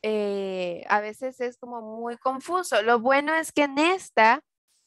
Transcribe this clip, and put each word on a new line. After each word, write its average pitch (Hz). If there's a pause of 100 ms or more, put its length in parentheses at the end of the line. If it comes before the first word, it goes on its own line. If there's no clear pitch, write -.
eh, 196
a 208
veces 254
es 247
como 247
muy 233
confuso. 277
Lo 240
bueno 277
es 320
que 294
en 277
esta 302 (460)